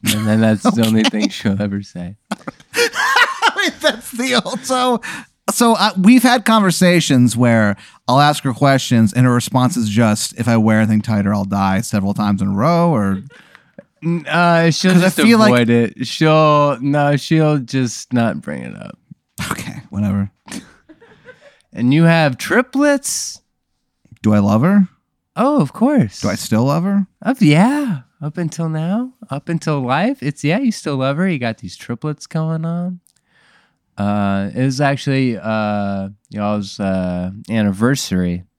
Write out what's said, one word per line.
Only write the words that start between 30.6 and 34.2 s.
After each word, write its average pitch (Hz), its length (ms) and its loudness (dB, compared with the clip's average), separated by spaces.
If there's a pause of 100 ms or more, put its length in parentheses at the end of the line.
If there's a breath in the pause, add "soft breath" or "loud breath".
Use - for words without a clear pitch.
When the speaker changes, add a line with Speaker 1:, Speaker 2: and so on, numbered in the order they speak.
Speaker 1:
you 262 100 0
still 151 260 -6
love 131 200 -2
her. 185 120 0
You 156 120 -2
got 113 180 -4
these 92 180 -14
triplets - 520 -8
going 160 360 -4
on. 175 360 -6 (960)
Uh, 101 580 -2